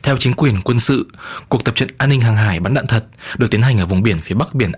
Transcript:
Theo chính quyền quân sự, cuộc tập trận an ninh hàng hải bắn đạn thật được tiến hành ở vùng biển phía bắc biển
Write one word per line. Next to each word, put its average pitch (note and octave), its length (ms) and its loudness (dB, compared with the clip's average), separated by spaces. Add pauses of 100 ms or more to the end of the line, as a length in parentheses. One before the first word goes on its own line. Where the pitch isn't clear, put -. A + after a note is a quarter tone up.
Theo C#3 140 0
chính B2+ 160 0
quyền A#2+ 320 0
quân A#2+ 160 0
sự, - 280 0 (400)
cuộc - 160 0
tập A#2 120 -2
trận C3 120 0 (100)
an C3+ 120 2
ninh C3+ 100 4
hàng A2+ 160 4
hải G2+ 240 2
bắn F#2+ 140 -2
đạn - 120 -2
thật A2+ 200 0 (320)
được B2 120 0
tiến G#2 120 2
hành B2 160 2
ở F2+ 80 0
vùng F#2+ 160 0
biển G#2 160 0
phía E2 160 -6
bắc C3 200 -2
biển A2 240 0